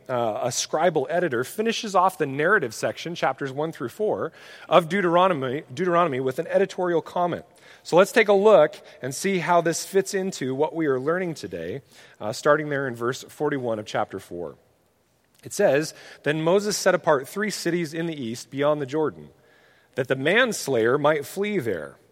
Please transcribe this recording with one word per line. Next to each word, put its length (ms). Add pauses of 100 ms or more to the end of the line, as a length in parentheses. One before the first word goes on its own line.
uh, 360
a 60
scribal 600
editor, 340
finishes 520
off 240
the 80
narrative 480
section, 400
chapters 360
one 200
through 180
four, 420 (380)
of 180
Deuteronomy, 760 (100)
Deuteronomy 460
with 180
an 100
editorial 540
comment. 420 (380)
So 140
let's 160
take 160
a 60
look 420 (260)
and 140
see 240
how 220
this 220
fits 300
into 400
what 220
we 100
are 140
learning 340
today, 480 (400)
uh, 120
starting 360
there 180
in 80
verse 280
forty-one 560
of 80
chapter 320
four. 380 (880)
It 100
says, 420 (260)
"Then 220
Moses 340
set 160
apart 340
three 220
cities 460
in 100
the 160
east 300
beyond 280
the 60
Jordan, 440 (680)
that 140
the 60
manslayer 840
might 260
flee 320
there. 380 (160)